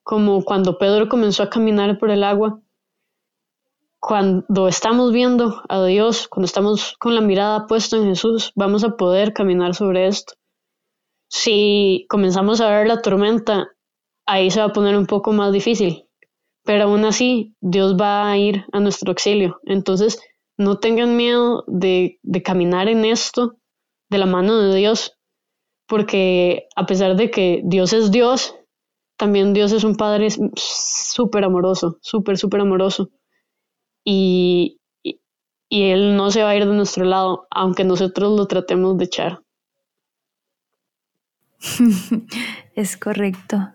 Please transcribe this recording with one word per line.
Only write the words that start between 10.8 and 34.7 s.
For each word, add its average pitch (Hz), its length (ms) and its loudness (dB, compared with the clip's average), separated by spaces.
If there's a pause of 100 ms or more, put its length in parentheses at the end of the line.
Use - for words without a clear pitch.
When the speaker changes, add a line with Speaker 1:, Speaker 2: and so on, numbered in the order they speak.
Speaker 1:
Si 202 800 2
comenzamos 196 520 0
a 220 100 2
ver 208 160 2
la 226 160 0
tormenta, 208 680 0 (580)
ahí 190 240 0
se 208 100 0
va 214 60 2
a 208 60 -2
poner 202 240 2
un 196 100 0
poco 208 260 -2
más 202 200 0
difícil, 196 520 -2 (600)
pero 208 200 2
aún 208 200 2
así 220 560 0
Dios 190 400 0
va 208 300 0
a 202 80 0
ir 202 340 0
a 202 60 -2
nuestro 196 320 -2
auxilio. 190 540 -2
Entonces, 196 560 -2 (360)
no 202 220 0
tengan 233 380 0
miedo 240 500 0
de, 185 560 -2
de 185 200 -4
caminar 180 460 0
en 226 160 2
esto 233 520 -2 (520)
de 202 100 -2
la 190 80 2
mano 190 320 2
de 196 180 2
Dios, 208 380 0 (720)
porque 185 800 0 (100)
a 190 100 -2
pesar 190 300 0
de 233 140 2
que 185 340 0
Dios 185 280 0
es 220 180 2
Dios, 240 440 2 (640)
también 202 360 2
Dios 202 200 2
es 220 120 2
un 208 120 2
padre 208 300 0
s-, 214 140 -4 (160)
súper - 880 -4
amoroso, 180 560 0
súper, 202 380 -2
súper 202 220 -2
amoroso. 190 500 0 (960)
Y, 180 760 0 (220)